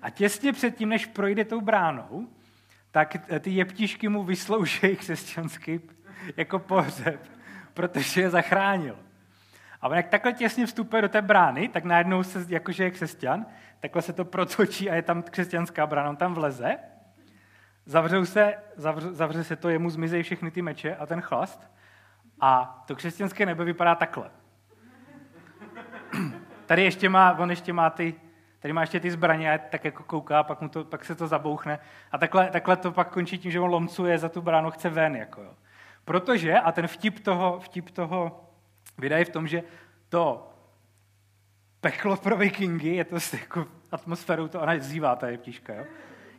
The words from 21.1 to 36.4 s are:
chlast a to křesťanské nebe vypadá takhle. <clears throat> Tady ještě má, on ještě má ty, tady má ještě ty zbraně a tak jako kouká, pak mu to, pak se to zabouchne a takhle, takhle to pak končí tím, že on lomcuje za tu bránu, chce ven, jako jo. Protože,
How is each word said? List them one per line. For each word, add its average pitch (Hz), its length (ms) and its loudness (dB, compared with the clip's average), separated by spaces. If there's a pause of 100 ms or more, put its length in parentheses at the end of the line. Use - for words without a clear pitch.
chlast - 500 -6 (720)
a 131 460 4
to 143 80 -8
křesťanské 190 500 -4
nebe 170 200 -2
vypadá 170 300 4
takhle. 139 360 -4 (1800)
<clears throat> 165 180 -6 (340)
Tady 170 180 6
ještě 185 260 4
má, 190 300 8
on 175 100 0
ještě 175 240 -4
má 165 160 4
ty, 165 260 -4 (440)
tady 147 140 -6
má 165 80 0
ještě 160 180 -2
ty 175 120 -2
zbraně 160 420 2
a 156 40 0
tak 156 280 -6
jako - 180 -6
kouká, 151 400 2
pak 147 180 -8
mu 151 80 -8
to, 160 140 -8
pak 151 220 -14
se 170 100 -8
to 165 120 -6
zabouchne 151 520 -2 (320)
a - 60 -4
takhle, 185 320 4
takhle 185 280 2
to 180 140 -4
pak 175 180 0
končí 180 280 -4
tím, 175 140 -6
že 170 80 0
on 180 100 2
lomcuje 170 480 0
za 160 120 -2
tu 175 120 -10
bránu, 160 300 4
chce - 180 -4
ven, 156 260 2
jako 110 280 -12
jo. 95 100 -20 (520)
Protože, 180 540 2